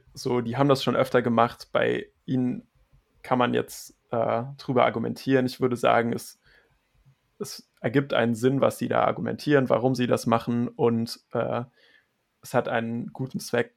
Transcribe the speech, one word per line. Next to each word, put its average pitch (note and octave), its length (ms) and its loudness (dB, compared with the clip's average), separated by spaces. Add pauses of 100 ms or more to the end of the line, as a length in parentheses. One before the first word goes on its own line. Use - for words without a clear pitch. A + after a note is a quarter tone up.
(140)
so, B2 260 -2
die A#2 160 -4
haben C#3 120 4
das C3+ 160 2
schon B2 100 0
öfter A#2+ 260 2
gemacht, A#2 520 0
bei A#2+ 340 0 (200)
ihnen B2+ 420 -2 (540)
kann B2+ 160 0
man A#2+ 160 2
jetzt, - 420 -6 (160)
äh, A2+ 320 0 (120)
drüber B2 280 2
argumentieren. A#2+ 640 0
Ich B2+ 140 -10
würde B2+ 140 2
sagen, A#2 380 2
es, - 260 -10 (1040)
es - 280 -14 (120)
ergibt C#3 340 0
einen A#2 220 2
Sinn, C3 240 2
was - 180 0
sie - 80 -2
da A2+ 180 2
argumentieren, C3 640 0
warum B2+ 280 2
sie B2 100 0
das A#2 200 0
machen A#2+ 420 0
und, A#2 500 0 (140)
äh, A#2 320 -4 (800)
es - 120 -8
hat A#2+ 140 0
einen A#2 440 -4
guten - 280 -8
Zweck. - 360 -2